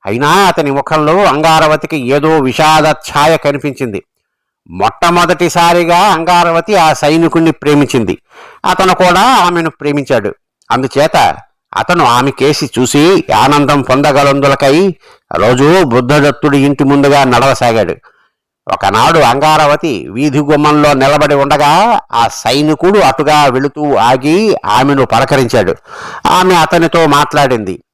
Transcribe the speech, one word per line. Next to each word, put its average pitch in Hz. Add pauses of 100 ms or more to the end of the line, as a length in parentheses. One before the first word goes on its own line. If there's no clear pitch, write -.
అయినా 120
అతని 170
ముఖంలో 156
అంగారవతికి 156
ఏదో 147
విషాద 151
ఛాయ 156
కనిపించింది. 135 (680)
మొట్టమొదటిసారిగా 175
అంగారవతి 170
ఆ 160
సైనికుణ్ణి 165
ప్రేమించింది. 139 (480)
అతను 185
కూడా 180
ఆమెను 180
ప్రేమించాడు. 139 (360)
అందుచేత 127 (420)
అతను 170
ఆమె 123
కేసి 139
చూసి 147 (120)
ఆనందం 143
పొందగలందులకై 139 (400)
రోజూ 131
బుద్ధదత్తుడి 139
ఇంటి 143
ముందుగా 143
నడవసాగాడు. 120 (800)
ఒకనాడు 117
అంగారవతి 143
వీధి 135
గుమ్మంలో 147
నిలబడి 143
ఉండగా 151 (120)
ఆ 117
సైనికుడు 151
అటుగా 147
వెళుతూ 139
ఆగి 135
ఆమెను 135
పలకరించాడు. 120 (520)
ఆమె 185
అతనితో 165
మాట్లాడింది. 139 (100)